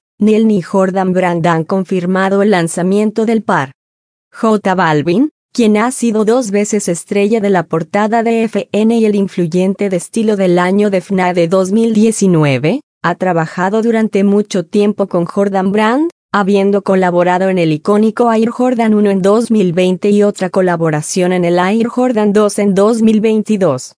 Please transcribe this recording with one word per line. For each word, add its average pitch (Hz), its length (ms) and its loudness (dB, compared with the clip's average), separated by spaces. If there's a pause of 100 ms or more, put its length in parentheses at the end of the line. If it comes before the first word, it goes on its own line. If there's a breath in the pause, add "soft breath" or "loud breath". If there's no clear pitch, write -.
(200)
ni 214 160 2
él 220 120 2
ni 208 140 2
Jordan 190 520 0
Brand 175 340 0
han 165 160 0
confirmado 190 800 -2
el 214 80 2
lanzamiento 196 760 0
del 226 160 0
par. 147 300 -2 (600)
J 208 440 -2
Balvin, 170 560 0 (200)
quien 214 260 2
ha 226 120 0
sido 220 360 -2
dos 226 260 0
veces 202 380 -2
estrella 202 500 -2
de 202 100 0
la 180 140 2
portada 202 580 -2
de 226 220 0
F 214 280 -4
N 220 240 2
y 220 100 2
el 208 100 0
influyente 190 760 -2
de 185 80 -2
estilo 214 380 -2
del 185 240 2
año 196 320 0
de 190 100 0
fna 180 320 -2
de 175 140 0
dos 190 240 0
mil 226 240 0
diecinueve, 180 840 2 (200)
ha 170 140 -2
trabajado 185 640 -2
durante 220 420 0
mucho 202 400 0
tiempo 202 440 0
con 175 180 -2
Jordan 196 460 -2
Brand, 233 400 0 (200)
habiendo 196 520 0
colaborado 180 680 0
en 185 80 0
el 165 140 2
icónico 214 600 0
Air 226 200 0
Jordan 233 420 0
uno 208 160 2
en 196 140 0
dos 220 260 2
mil 196 240 2
veinte 185 380 0
y 208 100 4
otra 202 300 -2
colaboración 175 840 -2
en 180 120 0
el 175 120 2
Air 208 300 0
Jordan 226 440 0
dos 208 280 0
en 202 160 0
dos 214 260 2
mil 220 200 4
veintidós. 208 800 -2